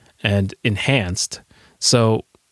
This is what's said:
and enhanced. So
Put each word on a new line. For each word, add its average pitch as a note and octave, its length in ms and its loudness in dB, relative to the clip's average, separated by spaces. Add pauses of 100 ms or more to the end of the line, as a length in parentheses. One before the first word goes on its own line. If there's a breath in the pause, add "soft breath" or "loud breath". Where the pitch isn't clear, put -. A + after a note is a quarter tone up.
(220 soft breath)
and G2+ 320 0 (100)
enhanced. G#2+ 760 -2 (380 soft breath)
So A2+ 460 2 (280)